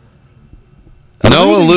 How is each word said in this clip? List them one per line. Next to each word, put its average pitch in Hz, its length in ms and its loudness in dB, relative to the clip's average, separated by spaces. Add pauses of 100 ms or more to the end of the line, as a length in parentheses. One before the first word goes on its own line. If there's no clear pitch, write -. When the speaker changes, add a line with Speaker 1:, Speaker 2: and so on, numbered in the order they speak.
(1300)
Speaker 1:
No 180 260 0
Speaker 2:
Alluding 190 60 0 (140)